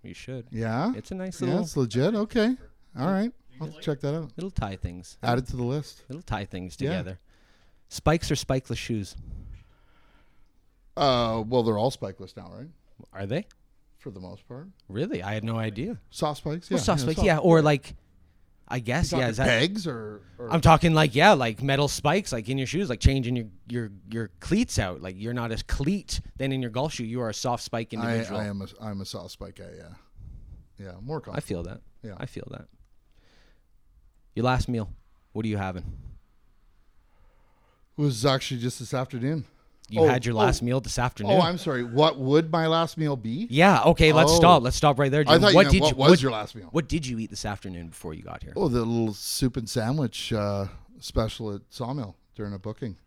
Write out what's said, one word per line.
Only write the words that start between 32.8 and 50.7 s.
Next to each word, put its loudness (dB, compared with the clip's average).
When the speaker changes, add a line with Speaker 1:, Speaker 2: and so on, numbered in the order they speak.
Speaker 1:
Your -2
last 0
meal, -4
what -6
are -2
you -2
having? -6
Speaker 2:
It -4
was 0
actually 0
just -6
this -10
afternoon. -4
Speaker 1:
You 0
Speaker 2:
Oh, 8
Speaker 1:
had 2
your -2
last 2
Speaker 2:
oh. -4
Speaker 1:
meal 0
this -6
afternoon? 0
Speaker 2:
Oh, 8
I'm 2
sorry. -4
What 2
would 2
my 2
last 0
meal -2
be? -6
Speaker 1:
Yeah, 8
okay, 8
let's 8
Speaker 2:
Oh. 8
Speaker 1:
stop. 10
Let's 0
stop 4
right 2
there, 2
Speaker 2:
I 8
Speaker 1:
Jim. 8
Speaker 2:
thought 8
you 6
Speaker 1:
What 10
Speaker 2:
meant 4
Speaker 1:
did 6
Speaker 2:
what 4
Speaker 1:
you, -2
Speaker 2:
was 6
Speaker 1:
what, 8
Speaker 2:
your 0
last -8
meal? -14
Speaker 1:
what -2
did -2
you -6
eat -6
this -12
afternoon -8
before -12
you -14
got -14
here? -16
Speaker 2:
Oh, 2
the 2
little 0
soup -4
and -8
sandwich, -2
uh, -2